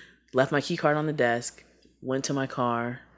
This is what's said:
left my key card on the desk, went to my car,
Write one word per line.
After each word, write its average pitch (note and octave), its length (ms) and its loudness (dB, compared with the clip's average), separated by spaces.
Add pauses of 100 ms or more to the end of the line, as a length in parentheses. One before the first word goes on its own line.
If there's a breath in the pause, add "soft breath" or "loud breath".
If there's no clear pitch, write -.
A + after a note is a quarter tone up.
(340 loud breath)
left C3 180 4
my D3 80 2
key E3+ 160 -2
card D3+ 200 2
on D3+ 100 -2
the D3+ 60 -2
desk, A#2+ 520 -2 (380)
went C3+ 240 -2
to D3 80 -2
my C3+ 120 -2
car, A#2+ 540 -2 (180)